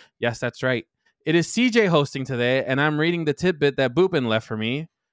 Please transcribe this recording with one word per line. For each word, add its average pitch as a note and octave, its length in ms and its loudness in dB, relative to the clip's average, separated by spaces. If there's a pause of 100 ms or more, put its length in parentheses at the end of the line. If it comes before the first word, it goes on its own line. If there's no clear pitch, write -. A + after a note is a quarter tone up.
(180)
Yes, A#2 220 -4
that's B2 240 -6
right. B2+ 200 0 (400)
It D#3 120 2
is E3 100 2
C B3 240 0
J A3 160 4
hosting C#3+ 380 0
today, B2+ 400 0
and C3 160 0
I'm D3+ 180 0
reading E3+ 260 0
the D3 80 0
tidbit D3 440 0
that C3 180 0
Boopin E3+ 320 2
left A2 220 -2
for A2 80 -6
me. B2 320 -6 (240)